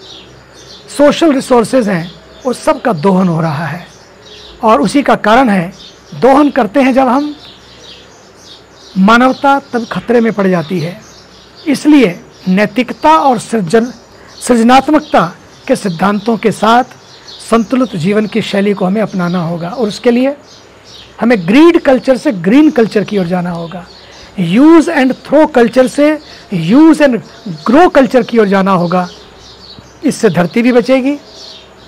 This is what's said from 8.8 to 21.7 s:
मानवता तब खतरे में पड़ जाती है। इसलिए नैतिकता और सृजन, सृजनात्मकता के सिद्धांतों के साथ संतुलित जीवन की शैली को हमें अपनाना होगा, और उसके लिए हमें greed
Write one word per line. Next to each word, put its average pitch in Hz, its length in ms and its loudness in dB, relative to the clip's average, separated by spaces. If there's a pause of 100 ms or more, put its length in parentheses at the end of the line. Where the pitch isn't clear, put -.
मानवता 262 640 2 (120)
तब 233 180 -6
खतरे 233 280 -2
में 226 140 0
पड़ 196 140 -2
जाती 175 320 -4
है। 175 220 -10 (640)
इसलिए 269 520 2 (280)
नैतिकता 214 680 0
और 269 220 0
सृजन, 226 540 -4 (480)
सृजनात्मकता 254 920 0 (320)
के 262 80 0
सिद्धांतों 202 640 -4
के 208 140 -2
साथ 233 320 0 (640)
संतुलित 233 460 -2
जीवन 202 300 -2
की 202 160 -4
शैली 202 320 -2
को 190 120 -4
हमें 202 160 -2
अपनाना 180 420 -4
होगा, 170 260 -8
और 233 180 -6
उसके 240 240 -2
लिए 262 260 -2 (840)
हमें 214 260 0
greed 320 340 4